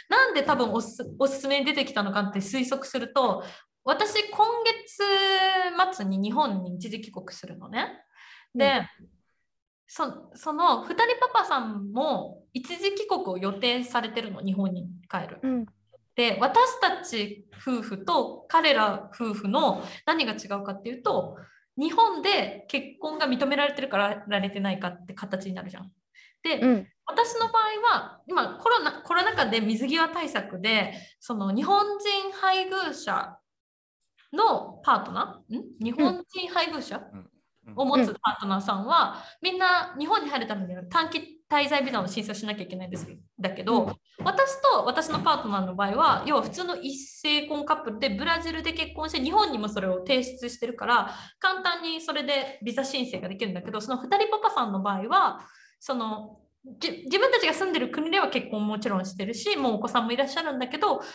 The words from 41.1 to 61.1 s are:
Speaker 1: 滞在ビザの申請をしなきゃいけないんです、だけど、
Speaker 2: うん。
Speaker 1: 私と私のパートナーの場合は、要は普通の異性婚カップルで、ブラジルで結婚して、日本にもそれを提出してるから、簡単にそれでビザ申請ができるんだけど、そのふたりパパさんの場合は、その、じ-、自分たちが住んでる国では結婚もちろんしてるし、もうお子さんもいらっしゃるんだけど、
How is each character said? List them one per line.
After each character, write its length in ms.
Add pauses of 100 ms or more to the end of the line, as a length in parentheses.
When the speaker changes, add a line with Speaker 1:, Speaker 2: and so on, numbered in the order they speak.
Speaker 1:
滞 200
在 140
ビ 80
ザ 100
の 60
申 160
請 100
を 20
し 100
な 100
き 40
ゃ 40
い 40
け 80
な 100
い 20
ん 40
で 60
す、 100 (320)
だ 120
け 120
ど、 200
Speaker 2:
う 60
ん。 60 (280)
Speaker 1:
私 380
と 240
私 240
の 100
パ 160
ー 80
ト 60
ナ 100
ー 60
の 100
場 100
合 100
は、 300
要 100
は 60
普 80
通 160
の 160
異 140
性 520
婚 180
カ 100
ッ 80
プ 80
ル 80
で、 100
ブ 160
ラ 160
ジ 100
ル 120
で 100
結 200
婚 160
し 40
て、 80
日 100
本 200
に 60
も 120
そ 100
れ 80
を 120
提 240
出 260
し 100
て 80
る 60
か 140
ら、 240 (280)
簡 220
単 220
に 180
そ 100
れ 120
で 400
ビ 100
ザ 100
申 220
請 160
が 80
で 80
き 80
る 60
ん 20
だ 80
け 100
ど、 100
そ 100
の 60
ふ 120
た 80
り 100
パ 120
パ 100
さ 160
ん 60
の 100
場 140
合 80
は、 420 (340)
そ 140
の、 460 (400)
じ-、 260
自 140
分 120
た 80
ち 80
が 60
住 160
ん 40
で 60
る 120
国 180
で 100
は 100
結 200
婚 160
も 140
ち 100
ろ 80
ん 80
し 100
て 100
る 80
し、 220
も 180
う 20
お 40
子 80
さ 120
ん 60
も 60
い 60
ら 80
っ 20
し 100
ゃ 40
る 120
ん 60
だ 80
け 120
ど、 220 (140)